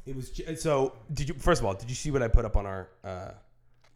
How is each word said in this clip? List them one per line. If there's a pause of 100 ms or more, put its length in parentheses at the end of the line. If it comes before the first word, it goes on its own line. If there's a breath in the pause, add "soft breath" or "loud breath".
It
was.
J-,
so (180)
did
you?
First
of
all,
did
you
see
what
I
put
up
on
our, (160)
uh, (640)